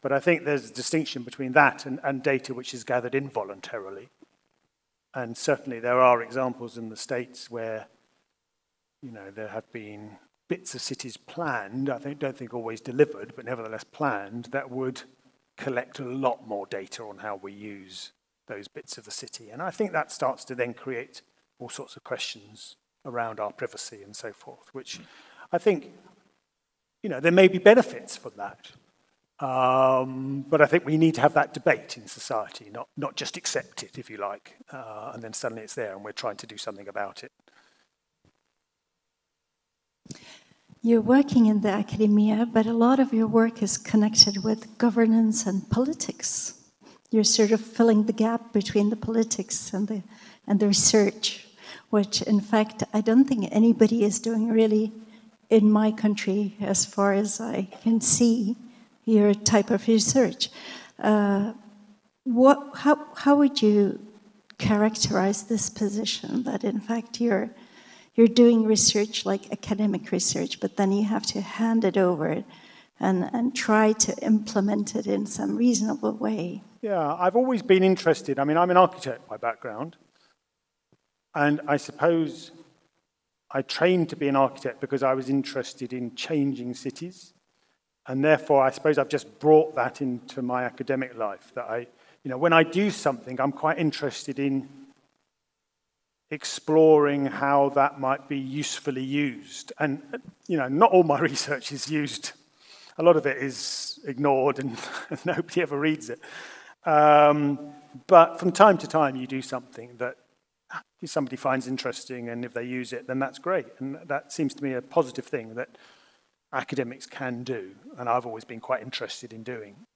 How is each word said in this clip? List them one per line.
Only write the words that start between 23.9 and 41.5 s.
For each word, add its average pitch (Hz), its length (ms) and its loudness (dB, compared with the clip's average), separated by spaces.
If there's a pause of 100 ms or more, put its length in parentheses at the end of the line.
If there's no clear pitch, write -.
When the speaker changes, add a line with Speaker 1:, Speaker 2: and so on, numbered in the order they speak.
Speaker 1:
and 104 140 -20
so 107 180 -14
forth, - 400 -20
which - 260 -14 (520)
I 175 80 -2
think, - 320 0 (1120)
you 214 60 -6
know, 135 100 -6
there 160 120 2
may 185 160 8
be 185 120 2
benefits - 580 4
from - 200 -16
that. 101 340 -14 (720)
Um, 131 1040 0
but 151 120 4
I 151 40 10
think 165 180 2
we 156 140 0
need 160 180 4
to 117 60 0
have 147 140 4
that 147 180 0
debate - 420 -2
in 107 120 -20
society, 107 640 -10
not, 117 160 -14 (100)
not 147 180 -8
just - 220 -10
accept - 460 -8
it, - 160 -18
if 123 100 -18
you 110 80 -16
like, 101 400 -10 (140)
uh, 113 420 -16
and 123 80 -14
then 110 120 -14
suddenly 113 280 -8
it's 110 140 -14
there 110 180 -8
and 98 100 -16
we're 104 80 -14
trying 104 260 -8
to 120 100 -18
do 110 100 -18
something 101 300 -14
about 101 360 -10
it. - 80 -20 (3500)
Speaker 2:
You're 233 200 4
working 254 440 4
in 214 160 4